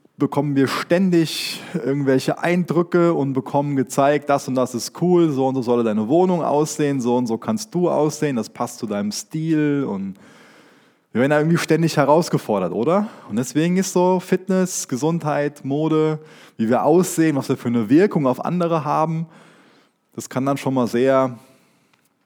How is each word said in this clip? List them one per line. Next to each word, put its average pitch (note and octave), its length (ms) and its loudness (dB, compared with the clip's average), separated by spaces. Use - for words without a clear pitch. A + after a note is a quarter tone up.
bekommen C#3+ 400 -2
wir C3+ 100 4
ständig E3+ 960 0
irgendwelche C3+ 680 0
Eindrücke E3+ 760 0
und C#3 180 -2
bekommen C#3+ 440 -2
gezeigt, C#3 520 2
das C#3 200 0
und B2+ 80 -2
das B2+ 180 0
ist - 260 -8
cool, E3+ 300 4
so C3 160 0
und C3 80 -2
so C3 80 -2
soll A#2+ 220 2
deine G#2+ 240 0
Wohnung F3 340 2
aussehen, C#3+ 580 0
so A#2+ 160 2
und B2 120 0
so A2+ 100 -2
kannst - 340 -6
du F3 160 0
aussehen, D3 460 0
das A2+ 160 -4
passt - 300 -8
zu A#2+ 80 -6
deinem G#2 240 -4
Stil D3+ 760 -2
und G2 280 -8
wir A2 100 0
werden C#3 80 2
da D3 80 2
irgendwie D#3+ 180 2
ständig D#3+ 400 0
herausgefordert, C3+ 760 2
oder? E3 360 0
Und G2+ 60 -6
deswegen D#3 400 0
ist F#3+ 160 -2
so F3+ 280 2
Fitness, F#3 680 -2
Gesundheit, D3 760 -2
Mode, D#3 540 0
wie A2 100 0
wir A#2 160 2
aussehen, D#3+ 520 4
was C3 120 -2
wir C3 80 0
für - 120 -6
eine A#2 200 0
Wirkung E3 380 4
auf B2 180 -2
andere E3 400 -2
haben, D#3+ 420 -2
das - 140 -10
kann C3 160 -4
dann C#3 140 0
schon C3+ 160 -4
mal B2+ 120 2
sehr, B2+ 520 2